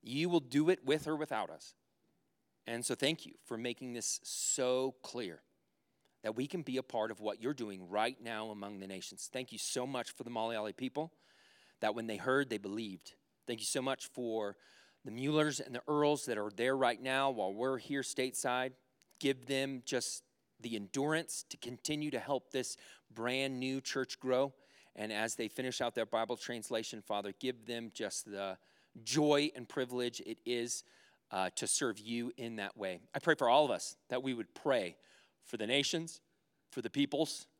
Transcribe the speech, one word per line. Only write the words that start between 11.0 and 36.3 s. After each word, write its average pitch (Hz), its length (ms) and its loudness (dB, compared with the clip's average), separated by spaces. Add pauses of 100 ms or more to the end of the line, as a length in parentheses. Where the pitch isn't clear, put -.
that 107 140 2
when 117 120 -4
they 107 100 -2
heard, 131 320 2
they 113 80 -2
believed. 101 560 -6 (340)
Thank 117 120 -4
you 110 60 -6
so - 160 0
much 131 260 -2
for 113 500 -2 (480)
the 113 60 -8
Muellers 147 540 2
and - 80 -12
the 123 140 -4
Earls 147 380 4
that 117 120 0
are 104 180 -2
there 127 200 4
right 120 260 4
now 135 280 2
while 101 240 -2
we're 127 240 0
here 139 240 -2
stateside. 127 680 0 (480)
Give 131 260 2
them 135 400 0
just - 380 -2 (360)
the 117 160 -4
endurance 139 720 0
to - 80 -12
continue 147 540 -4
to 127 80 -2
help 131 320 -2
this 127 240 -2 (380)
brand 127 460 0
new 131 200 0
church - 400 -4
grow. 135 340 4 (440)
And 110 160 -4
as 110 220 0
they 117 120 -2
finish 127 320 -4
out 120 160 0
their 113 100 2
Bible 113 300 0
translation, 113 680 -4
Father, 101 380 -2
give 123 260 -4
them 117 280 -6
just - 360 -4
the 98 280 -2 (460)
joy 147 520 4
and 120 140 -12
privilege 123 560 -2
it 113 200 -8
is, 120 380 -2 (480)
uh, 92 240 2
to 110 120 -2
serve 110 320 2
you 117 360 -4
in 117 220 -6
that 101 180 -6
way. 95 240 -4 (140)
I - 60 -2
pray 160 160 6
for 135 120 4
all 135 160 10
of 139 80 4
us - 240 -2 (140)
that 127 120 0
we 135 120 0
would 113 200 -6
pray 113 440 2 (520)
for 117 80 -6
the 107 100 -2
nations, 143 540 0 (500)